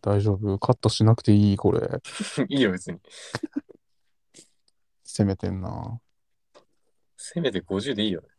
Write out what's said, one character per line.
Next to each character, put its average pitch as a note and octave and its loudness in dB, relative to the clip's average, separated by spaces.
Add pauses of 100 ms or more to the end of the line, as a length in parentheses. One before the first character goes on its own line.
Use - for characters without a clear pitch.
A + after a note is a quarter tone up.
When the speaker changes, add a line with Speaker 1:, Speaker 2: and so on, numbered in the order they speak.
Speaker 1:
大 G2+ 2
丈 G#2 4
夫？ G2+ -2
カ - 2
ッ - 2
ト - 2
し - 2
な A2 6
く - -14
て G#2+ 4
い G#2 6
い？ - -2
こ F#2 0
れ。 - 0 (360)
Speaker 2:
<laughs> D3 -4
い C#3 -4
い C#3 2
よ、 A2 4
別 F#2 -6
に。 - -14 (2000)
Speaker 1:
攻 - 0
め G2 0
て F#2+ -6
ん F#2+ -6
な。 A#2 -10 (1160)
Speaker 2:
せ - -8
め D3 2
て F2 -2
五 G2 -2
十 B2+ -4
で G#2 -2
い G#2+ 0
い - -2
よ。 E2 -6 (160)